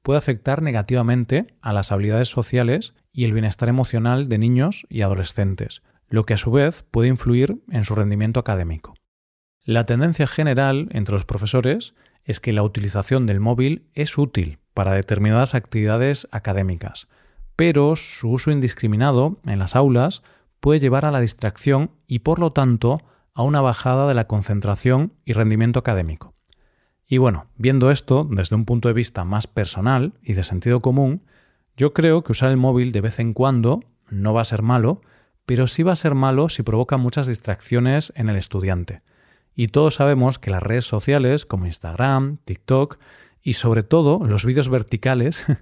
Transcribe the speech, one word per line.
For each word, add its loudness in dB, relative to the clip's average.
puede 0
afectar -2
negativamente 0
a -6
las -2
habilidades 0
sociales -2
y -2
el 0
bienestar 0
emocional 0
de 0
niños 0
y -4
adolescentes, -2
lo 0
que 0
a 0
su -4
vez 2
puede 2
influir 0
en -2
su -4
rendimiento 0
académico. -4
La 0
tendencia 0
general 0
entre -4
los -2
profesores -2
es -6
que -4
la 2
utilización -2
del 0
móvil 0
es -4
útil -2
para 0
determinadas 0
actividades -2
académicas, -6
pero 2
su -6
uso 0
indiscriminado 0
en -2
las -2
aulas 2
puede 2
llevar 2
a 0
la 0
distracción 0
y, -2
por 0
lo 0
tanto, 2
a -2
una 2
bajada 0
de 2
la 0
concentración 0
y -4
rendimiento 2
académico. -4
Y 2
bueno, 2
viendo 4
esto 0
desde 0
un 2
punto 0
de 2
vista -4
más -2
personal -2
y -4
de 0
sentido 0
común, 0
yo 0
creo 4
que -4
usar 2
el 2
móvil 2
de -2
vez -4
en -2
cuando 2
no -2
va 2
a 0
ser -2
malo, 2
pero 2
sí -2
va 2
a 0
ser 0
malo 2
si -6
provoca 0
muchas 0
distracciones -2
en -2
el 0
estudiante. -4
Y -2
todos 2
sabemos 2
que -8
las -2
redes -2
sociales 0
como -4
Instagram, -2
TikTok -2
y -2
sobre 0
todo 2
los 0
vídeos 0
verticales -2